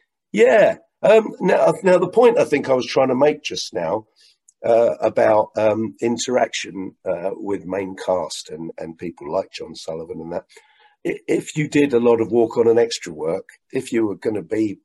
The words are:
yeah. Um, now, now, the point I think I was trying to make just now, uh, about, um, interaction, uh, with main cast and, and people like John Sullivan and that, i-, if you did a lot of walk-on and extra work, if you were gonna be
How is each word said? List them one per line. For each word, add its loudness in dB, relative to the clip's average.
yeah. 4
Um, 4
now, 2
now, 6
the 0
point 4
I 4
think -2
I 4
was 0
trying 2
to 0
make 2
just -10
now, -4
uh, 4
about, 2
um, 0
interaction, -4
uh, -4
with -8
main -6
cast -6
and, -12
and -12
people -12
like -4
John -16
Sullivan -12
and -12
that, -10
i-, -6
if -4
you -4
did 2
a 4
lot 4
of -4
walk-on 2
and 4
extra -2
work, -6
if -6
you 2
were -4
gonna -4
be -4